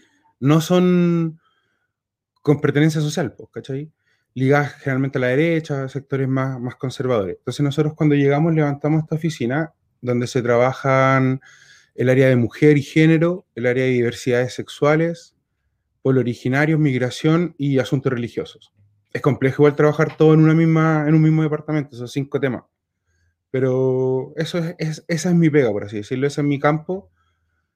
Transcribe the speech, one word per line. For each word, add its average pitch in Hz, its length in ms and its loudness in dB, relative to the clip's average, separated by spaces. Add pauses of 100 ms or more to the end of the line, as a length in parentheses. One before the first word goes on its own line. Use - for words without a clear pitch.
(400)
no 147 200 4
son 175 800 0 (1000)
con 143 200 0
pertenencia 151 400 2
social, 147 340 -4
pues, - 180 -20
¿cachai? 135 380 -12 (440)
Ligadas 135 400 0
generalmente 135 440 -4
a 127 40 -2
la 123 60 0
derecha, 151 560 -2
a 131 40 -10
sectores 135 400 -6
más, 131 320 -4
más 123 160 -10
conservadores. 120 600 -4
Entonces - 260 -6
nosotros 151 300 -2
cuando 151 200 0
llegamos 143 400 2
levantamos 151 480 0
esta 156 140 -6
oficina 156 580 -4 (260)
donde 123 280 -2
se 127 120 -2
trabajan 131 1000 2 (560)
el 123 120 0
área 131 200 4
de 127 80 4
mujer 147 420 4
y 139 40 0
género, 160 720 2
el 120 120 -6
área 127 180 0
de 131 60 0
diversidades 120 640 -2
sexuales, 160 800 -2 (720)
pueblo 135 140 2
originario, 131 580 -2
migración 151 800 0
y 139 200 -2
asuntos 135 340 -2
religiosos. - 600 -10 (400)
Es - 80 -8
complejo 131 420 0
igual 147 140 4
trabajar 151 400 0
todo 156 180 6
en 156 60 6
una 156 140 6
misma, 160 540 2
en 156 60 4
un 160 80 6
mismo 156 200 2
departamento, 151 540 -6
esos 120 160 -14
cinco 139 260 -4
temas. 123 240 -2 (880)
Pero 131 840 -2
eso 165 220 -6
es, 165 200 -6
es, 156 300 -8
esa 170 220 -4
es 175 40 2
mi 165 140 4
pega, 135 220 4
por 101 140 -6
así 104 120 -12
decirlo, 127 300 -4
ese 143 160 -4
es 147 40 -2
mi 143 120 -2
campo. 156 520 -2 (640)